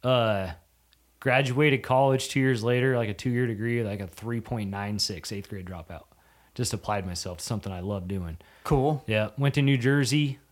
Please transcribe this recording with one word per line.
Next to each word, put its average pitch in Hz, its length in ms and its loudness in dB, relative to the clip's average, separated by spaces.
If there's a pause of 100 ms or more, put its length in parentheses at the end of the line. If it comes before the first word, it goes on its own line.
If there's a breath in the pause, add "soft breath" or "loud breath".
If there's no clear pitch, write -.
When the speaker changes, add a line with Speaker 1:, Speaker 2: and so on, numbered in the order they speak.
Speaker 1:
uh, 110 460 2 (680)
graduated 135 640 2
college 131 460 2
two - 120 0
years 131 220 2
later, 123 340 2
like, 117 120 0
a 101 60 -4
two-year 123 340 0
degree, 117 340 -2
like, 101 180 -4
a 98 60 -6
three 113 340 -6
point 107 300 -6
nine 101 300 -4
six 87 320 -6
eighth 101 160 -10
grade 95 180 -10
dropout. 85 380 -12 (500 soft breath)
Just 120 180 -2
applied 101 340 -2
myself 90 320 -8
to - 60 -12
something 104 280 -4
I 90 80 -8
love 95 280 -4
doing. 87 300 -6 (260 loud breath)
Speaker 2:
Cool. 143 420 2
Speaker 1:
Yeah, 107 300 2
went 139 200 2
to 143 60 4
New 139 140 6
Jersey 139 640 2 (140)